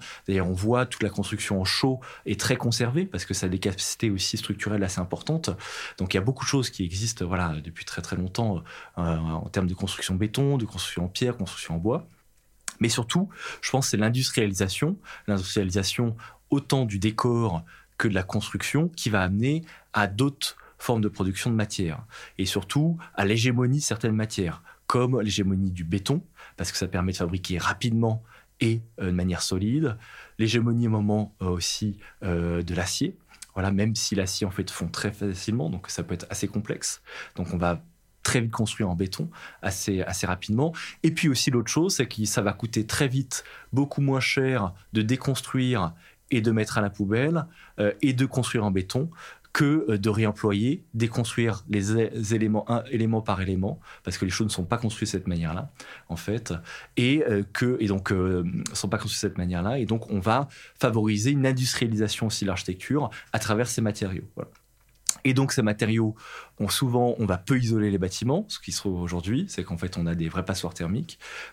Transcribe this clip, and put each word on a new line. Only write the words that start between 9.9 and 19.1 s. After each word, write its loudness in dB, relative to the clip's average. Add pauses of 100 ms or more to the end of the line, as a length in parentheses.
béton, 2
de 0
construction -4
en -2
pierre, -2
construction -6
en 0
bois. 0 (720)
Mais 4
surtout, 2 (320)
je -6
pense 2
que 0
c'est 0
l'industrialisation, 2 (300)
l'industrialisation 0 (340)
autant 4
du -2
décor 2 (320)
que 2
de 2
la 2
construction 0
qui -4
va 4